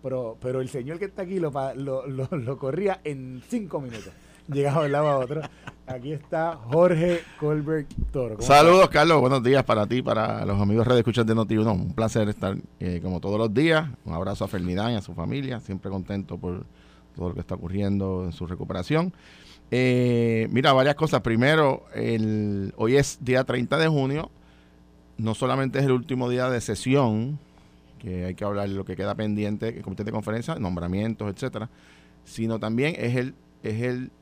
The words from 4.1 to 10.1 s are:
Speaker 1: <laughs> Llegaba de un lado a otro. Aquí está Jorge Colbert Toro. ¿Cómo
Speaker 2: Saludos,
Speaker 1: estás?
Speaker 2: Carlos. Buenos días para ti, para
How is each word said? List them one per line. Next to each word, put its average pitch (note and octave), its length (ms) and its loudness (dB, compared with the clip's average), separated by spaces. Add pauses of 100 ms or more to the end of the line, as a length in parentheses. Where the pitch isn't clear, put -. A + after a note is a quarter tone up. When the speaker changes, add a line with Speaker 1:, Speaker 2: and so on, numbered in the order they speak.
Speaker 1:
<laughs> - 200 -20
Llegaba C#3+ 320 2
de D3 60 2
un C#3 60 0
lado D3 160 2
a C#3 100 2
otro. D3 240 -4 (440)
Aquí C3 260 -8
está D#3+ 440 -4
Jorge E3 640 4 (180)
Colbert D3+ 480 -2 (240)
Toro. A#2 260 -4
¿Cómo A2 100 -4
Speaker 2:
Saludos, E3 380 10
Speaker 1:
estás? - 100 6
Speaker 2:
Carlos. D3+ 260 6
Buenos B2+ 220 4
días C3 200 6
para A2 240 2
ti, A#2+ 140 0
para A2 460 0